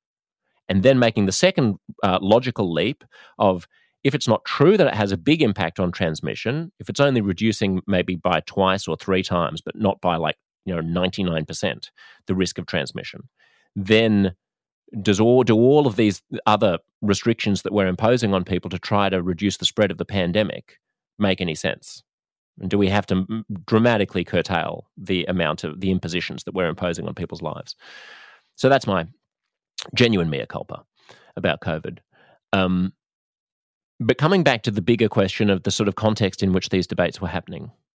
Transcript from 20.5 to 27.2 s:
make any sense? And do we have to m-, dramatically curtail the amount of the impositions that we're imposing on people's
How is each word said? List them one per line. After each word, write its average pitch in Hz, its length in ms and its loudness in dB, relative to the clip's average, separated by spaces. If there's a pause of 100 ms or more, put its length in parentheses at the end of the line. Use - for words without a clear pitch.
make 98 220 0
any 85 120 -4
sense? - 480 -8 (580)
And 92 120 -8
do 101 80 2
we 98 80 4
have 101 200 0
to - 100 0
m-, 107 280 -4 (220)
dramatically 110 560 2
curtail 82 640 -4 (100)
the 92 280 -2
amount 85 380 -2
of 78 160 -8
the 95 120 -2
impositions 90 540 -4
that 98 100 -10
we're 90 140 -2
imposing 85 380 -6
on 82 60 -10
people's 85 300 -10